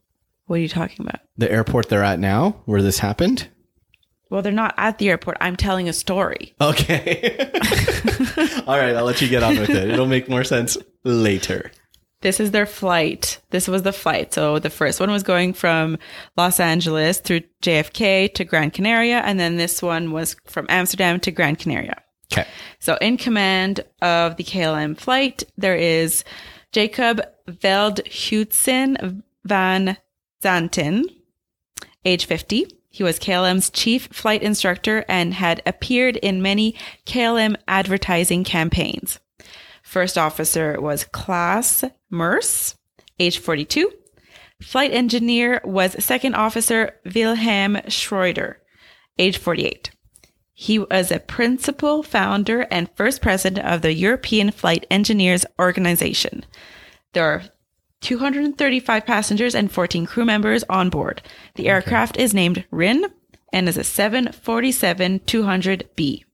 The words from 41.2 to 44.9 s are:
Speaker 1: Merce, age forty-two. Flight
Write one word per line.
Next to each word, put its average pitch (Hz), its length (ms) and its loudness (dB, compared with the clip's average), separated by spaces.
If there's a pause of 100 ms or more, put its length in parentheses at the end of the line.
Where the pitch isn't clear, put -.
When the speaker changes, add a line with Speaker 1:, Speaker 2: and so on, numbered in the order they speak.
Speaker 1:
Merce, 180 640 -2 (460)
age 175 180 2
forty-two. 165 540 -2 (680)
Flight 269 320 0